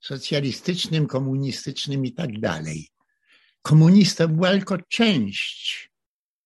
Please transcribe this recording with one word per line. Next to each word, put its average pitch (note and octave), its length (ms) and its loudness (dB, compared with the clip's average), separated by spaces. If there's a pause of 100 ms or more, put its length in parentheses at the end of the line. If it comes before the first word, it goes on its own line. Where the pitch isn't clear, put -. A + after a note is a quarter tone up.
socjalistycznym, D3 1040 -4
komunistycznym C3+ 1000 -4
i A#2+ 60 -6
tak G#2+ 280 -8
dalej. D#2 480 -6 (760)
Komunizm E3 540 6
to E3 120 2
była E3+ 220 2
tylko F#3+ 280 0 (100)
część, - 1040 -2 (560)